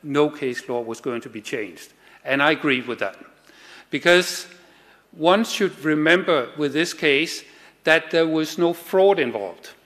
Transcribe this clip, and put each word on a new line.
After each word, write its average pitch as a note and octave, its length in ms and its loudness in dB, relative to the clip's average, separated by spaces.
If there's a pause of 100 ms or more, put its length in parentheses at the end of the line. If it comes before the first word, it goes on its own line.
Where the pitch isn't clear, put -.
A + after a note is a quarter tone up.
no D3 260 2
case C3 400 -6
law A#2+ 140 -4
was A2+ 180 -10
going A#2+ 220 -6
to - 80 -16
be A2 100 -12
changed. G2+ 520 -10 (320)
And C#3 180 0
I D#3 100 4
agree C3+ 300 0
with A#2 160 -8
that. G2 180 -6 (720)
Because F3 560 2 (680)
one F#3 320 4
should E3+ 380 -4
remember D#3 760 2
with D3 160 -2
this E3 180 0
case D3+ 500 0 (420)
that D#3+ 260 2
there E3 160 2
was D#3 320 -2
no E3+ 160 2
fraud F#3+ 440 2
involved. A2+ 520 -6 (160)